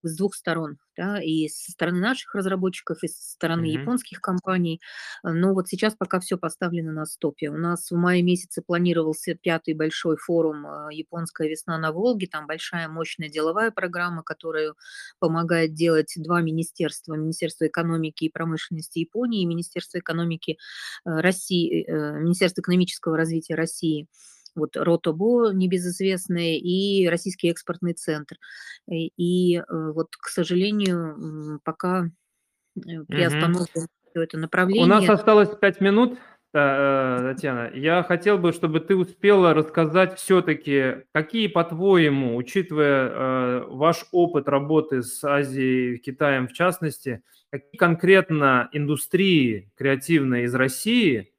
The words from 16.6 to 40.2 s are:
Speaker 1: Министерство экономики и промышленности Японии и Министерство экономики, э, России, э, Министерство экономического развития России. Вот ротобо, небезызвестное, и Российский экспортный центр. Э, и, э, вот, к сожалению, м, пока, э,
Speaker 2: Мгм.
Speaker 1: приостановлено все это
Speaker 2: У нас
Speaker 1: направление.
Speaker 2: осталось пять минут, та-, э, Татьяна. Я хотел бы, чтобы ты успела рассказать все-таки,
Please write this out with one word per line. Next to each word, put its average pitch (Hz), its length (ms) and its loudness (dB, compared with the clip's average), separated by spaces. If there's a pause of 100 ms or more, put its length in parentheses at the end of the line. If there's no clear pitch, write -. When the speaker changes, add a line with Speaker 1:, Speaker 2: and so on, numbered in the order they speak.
Speaker 1:
Министерство 160 520 -4
экономики 165 580 -2
и 156 60 -2
промышленности 160 680 -6
Японии 220 420 -4
и 175 40 0
Министерство 170 520 -6
экономики, 165 600 -6 (480)
э, 170 40 -6 (100)
России, 175 680 0
э, 151 320 -4
Министерство 180 420 -2
экономического 175 540 -2
развития 165 400 -4
России. 160 500 -4 (500)
Вот 151 200 -6
ротобо, 175 760 0
небезызвестное, 180 1040 -2
и 190 500 0
Российский 170 420 -2
экспортный 170 440 -6
центр. 151 420 -6 (540)
Э, 175 40 -4 (240)
и, 175 400 2
э, 165 40 -6 (320)
вот, 165 140 -4 (100)
к - 100 -12
сожалению, 185 680 0 (600)
м, 147 80 -12
пока, 180 420 -2 (720)
э, 165 300 -12
Speaker 2:
Мгм. - 20 -
Speaker 1:
приостановлено 165 760 0 (260)
все 170 100 -2
это 165 160 -6 (380)
Speaker 2:
У 196 100 6
нас 196 220 8
Speaker 1:
направление. - 20 6
Speaker 2:
осталось 208 400 6 (100)
пять 196 200 2
минут, 226 380 4 (340)
та-, 135 680 2 (100)
э, 131 40 -6
Татьяна. 123 400 -4
Я 160 300 2
хотел 185 340 4
бы, 175 140 4
чтобы 165 280 0
ты 190 160 2
успела 185 580 6
рассказать 160 640 2
все-таки, 143 920 2